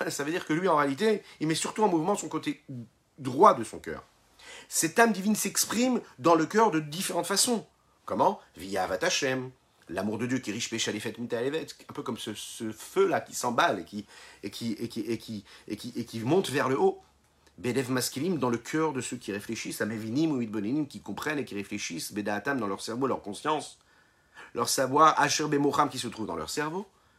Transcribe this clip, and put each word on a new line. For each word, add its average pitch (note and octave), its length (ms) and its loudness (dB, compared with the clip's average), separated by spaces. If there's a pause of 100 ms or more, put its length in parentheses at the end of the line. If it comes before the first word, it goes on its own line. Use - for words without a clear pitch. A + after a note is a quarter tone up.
<laughs> F3 80 -2
Ça D3 160 -4
veut D3+ 60 -2
dire F3 140 -2
que D3+ 80 0
lui, F3 140 2
en E3 80 6
réalité, D3 480 2 (160)
il D3+ 80 0
met D#3+ 80 2
surtout - 280 -2
en G#3+ 40 6
mouvement F3 280 2
son - 120 -6
côté D#3 360 -6 (540)
droit C#3+ 360 6
de B2 100 -4
son F2+ 160 -10
cœur. D#2 240 -10 (640)
Cette - 320 2
âme A#3 140 8
divine G3 220 0
s'exprime A3+ 680 0 (160)
dans E3 180 6
le D#3+ 100 4
cœur G#3 260 6
de D#3+ 80 2
différentes E3+ 460 -4
façons. G3 400 2 (400)
Comment ? E3+ 340 2 (180)
Via F#2+ 260 -2
Avat F2+ 180 -2
Hashem, C3 500 0 (380)
l'amour G2+ 280 -4
de A#2 80 -2
Dieu B2+ 140 0
qui A2+ 100 -6
est G2 40 -4
riche A#2 160 -6
péché A2+ 200 -2
à G#2 40 -2
l'effet G#2+ 240 -6
mita A#2+ 200 -4
à A#2 40 -2
l'effet, D3 260 -2 (220)
un - 40 -14
peu C#3+ 100 -8
comme A#2 140 -6
ce, A2 160 -8
ce - 380 -10
feu-là E3+ 500 0
qui - 140 -12
s'emballe B2 440 0
et E2 60 -10
qui, G#2 200 -10 (380)
et G2+ 60 -8
qui, A#2 240 -6
et A#2 140 -6
qui, A2 140 -8
et A2+ 160 -4
qui, G#2+ 280 -12 (220)
et G#2+ 100 -8
qui, A#2+ 180 -12
et A#2 100 -4
qui A2+ 140 -10
monte D#3 300 2
vers B2+ 200 2
le C3 100 2
haut. F#3+ 220 2 (580)
Belev A#2+ 320 -2
maskilim, C3+ 460 0
dans B2+ 120 0
le A#2+ 80 2
cœur D#3 360 -2
de B2+ 80 -4
ceux B2 160 -6
qui - 160 -6
réfléchissent, - 480 -6
Amevinim A2+ 500 0
ou C3+ 60 0
Mitbonenim, A#2 500 -2
qui G#2 140 -14
comprennent C#3+ 380 -4
et A#2+ 60 -4
qui G2+ 100 -10
réfléchissent, G2+ 580 -6
Bedaatam, G#2 440 -2
dans A2 100 -2
leur - 120 -4
cerveau, A#2+ 260 -2
leur G#2+ 160 0
conscience, C3+ 580 -4 (720)
leur A#2+ 160 0
savoir, C#3+ 500 6
Asher C#3+ 260 2
Bemocham, C#3+ 440 2
qui C3 100 -6
se A#2+ 80 -6
trouve G#2+ 180 -8
dans E2+ 120 -4
leur D#2+ 120 -6
cerveau, D#3+ 380 -4 (320)